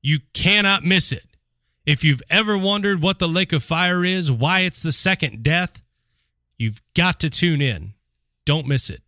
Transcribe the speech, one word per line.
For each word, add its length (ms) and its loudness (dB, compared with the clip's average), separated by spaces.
You 180 0
cannot 500 2
miss 280 2
it. 140 -8
If 180 0
you've 260 2
ever 260 2
wondered 460 0
what 160 0
the 100 -2
lake 240 -2
of 120 0
fire 420 0
is, 260 0
why 280 0
it's 240 -2
the 80 -2
second 500 -2
death, 400 0
you've 280 -6
got 280 2
to 100 0
tune 320 0
in. 320 -6
Don't 220 0
miss 240 -2
it. 160 -12